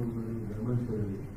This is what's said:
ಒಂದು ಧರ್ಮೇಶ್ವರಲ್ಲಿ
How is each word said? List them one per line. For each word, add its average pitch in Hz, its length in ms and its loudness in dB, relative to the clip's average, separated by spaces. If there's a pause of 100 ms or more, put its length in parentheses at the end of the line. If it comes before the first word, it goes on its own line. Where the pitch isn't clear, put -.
ಒಂದು 117 200 0 (280)
ಧರ್ಮೇಶ್ವರಲ್ಲಿ 110 720 0 (160)